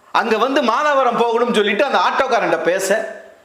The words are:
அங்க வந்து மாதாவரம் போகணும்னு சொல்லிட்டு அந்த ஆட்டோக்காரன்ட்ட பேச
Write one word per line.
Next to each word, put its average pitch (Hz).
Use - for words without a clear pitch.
அங்க 220
வந்து 269
மாதாவரம் 254
போகணும்னு 233
சொல்லிட்டு 208
அந்த 254
ஆட்டோக்காரன்ட்ட 208
பேச 190